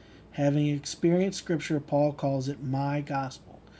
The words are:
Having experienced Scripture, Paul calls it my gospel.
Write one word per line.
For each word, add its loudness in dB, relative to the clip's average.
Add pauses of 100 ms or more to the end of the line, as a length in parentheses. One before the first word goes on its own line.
(320)
Having 2
experienced 2
Scripture, -2
Paul 2
calls -2
it -6
my 0
gospel. -8 (200)